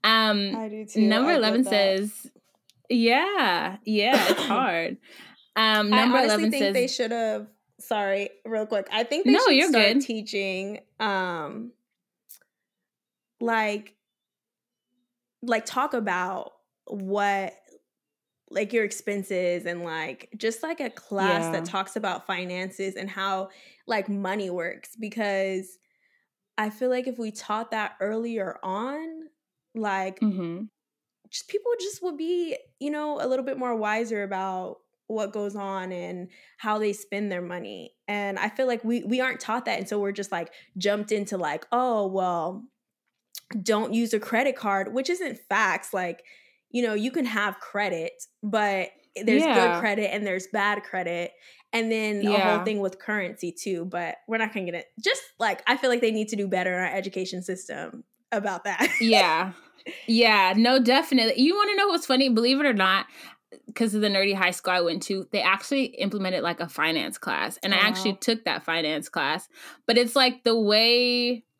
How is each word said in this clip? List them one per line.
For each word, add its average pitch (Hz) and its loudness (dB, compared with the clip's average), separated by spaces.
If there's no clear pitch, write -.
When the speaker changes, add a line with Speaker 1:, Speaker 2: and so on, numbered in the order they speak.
Speaker 1:
Um, 214 2
Speaker 2:
I 220 -8
do 214 -10
too. 220 4
Speaker 1:
number 294 4
Speaker 2:
I 311 4
get 226 4
Speaker 1:
eleven - 4
Speaker 2:
that. 196 4
Speaker 1:
says, 208 -6
yeah, 233 2
yeah, 214 4
it's - 2
Speaker 2:
<coughs> - -2
Speaker 1:
hard. 202 0
Um, 214 4
Speaker 2:
I - 6
Speaker 1:
number 247 6
Speaker 2:
honestly 214 4
Speaker 1:
eleven 226 4
Speaker 2:
think 202 2
Speaker 1:
says - -
Speaker 2:
they 247 2
should 226 -2
have, 214 -2
sorry, 202 -2
real 220 -2
quick. 208 -2
I 220 0
think 311 0
they 285 8
Speaker 1:
No, - 4
Speaker 2:
should 320 8
Speaker 1:
you're 349 4
Speaker 2:
start 226 6
Speaker 1:
good. - -
Speaker 2:
teaching, 202 -4
um, 190 -4
like, 214 -2
like, 226 -2
talk 277 -2
about 190 -2
what, 196 -2
like, 208 -2
your 226 2
expenses 190 -4
and, 175 -6
like, 160 -8
just, 226 -4
like, 320 -6
a 254 -4
class 196 0
that 170 -2
Speaker 1:
Yeah. - -
Speaker 2:
talks 190 -6
about 190 -4
finances 190 -6
and 196 -8
how, 190 -4
like, 208 -2
money 196 -4
works, - -8
because 196 -4
I 214 -2
feel 254 -4
like 254 -2
if 240 -6
we 220 -6
taught 220 -6
that 220 -6
earlier 220 -4
on, 294 -8
like, 190 -4
Speaker 1:
Mm-hmm. 185 -2
Speaker 2:
just, - -12
people 480 -2
just 381 -8
would 330 -4
be, 339 -2
you 294 -4
know, 302 -4
a - -2
little 262 0
bit 269 -4
more 247 -2
wiser 214 -2
about 190 -6
what 214 -4
goes 202 -6
on 196 -6
and 180 -8
how 214 -2
they 208 0
spend 202 -6
their 180 -4
money. 160 -10
And 202 -4
I 220 0
feel 262 -2
like 240 -2
we, 233 0
we 247 0
aren't 254 0
taught 240 -4
that. 226 -2
And 190 -6
so 208 -2
we're 202 -2
just, 202 -8
like, 170 -6
jumped 208 0
into, 202 -2
like, 156 -4
"Oh, 240 2
well, 185 -2
don't 214 0
use 226 0
a 208 0
credit 247 0
card," 196 -2
which 262 -2
isn't 359 -4
facts. 196 0
Like, 180 -4
you 240 0
know, 220 0
you 220 0
can 277 0
have 208 -2
credit, 175 -4
but 202 0
there's 233 4
good 190 6
Speaker 1:
Yeah. - 2
Speaker 2:
credit 202 0
and 208 -2
there's 185 -2
bad 202 0
credit. 175 -4
And 226 0
then 214 0
a 202 4
whole 180 4
Speaker 1:
Yeah. - -2
Speaker 2:
thing 214 -2
with 190 -2
currency 185 -4
too, 180 -6
but 175 -6
we're 226 -2
not 220 -2
gonna 190 -6
get 175 -8
it. - -10
Just, 494 0
like, 214 0
I 254 4
feel 262 2
like 240 2
they 226 4
need 214 -2
to 233 -4
do 202 -2
better 185 0
in 180 -2
our 175 -2
education 185 -6
system 175 -10
about 202 -4
that. 185 0
<laughs> - -2
Speaker 1:
Yeah. 190 4
Yeah, 214 6
no, 240 6
definitely. 240 4
You 330 6
wanna 403 2
know 403 4
what's 339 0
funny? 262 4
Believe 240 4
it 294 2
or 254 4
not, 190 2
'cause 214 0
of 214 2
the 208 2
nerdy 196 2
high 185 2
school 180 -2
I 180 2
went 165 0
to, 190 -4
they 196 0
actually 262 2
implemented, 190 -2
like, 170 -2
a 170 -6
finance 156 -2
class. - -4
And 196 0
I - 4
actually 202 2
Speaker 2:
Wow. 196 -6
Speaker 1:
took 226 -2
that 170 -2
finance 156 -2
class. 156 -2
But 233 6
it's, 240 2
like, 254 4
the 233 4
way 240 4